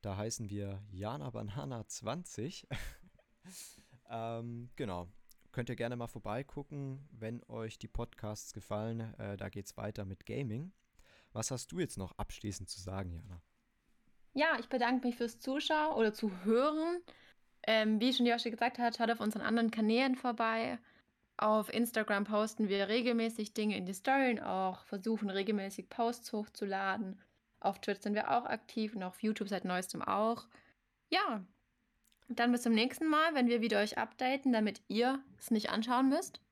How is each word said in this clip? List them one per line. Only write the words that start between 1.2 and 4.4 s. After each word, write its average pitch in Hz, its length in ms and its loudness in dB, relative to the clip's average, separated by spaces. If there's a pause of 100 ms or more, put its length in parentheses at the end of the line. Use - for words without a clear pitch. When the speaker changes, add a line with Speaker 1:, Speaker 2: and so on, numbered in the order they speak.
Speaker 1:
Banana 117 560 -6
zwanzig. - 840 -6
<laughs> 127 60 -4 (1300)
Ähm, 117 680 -6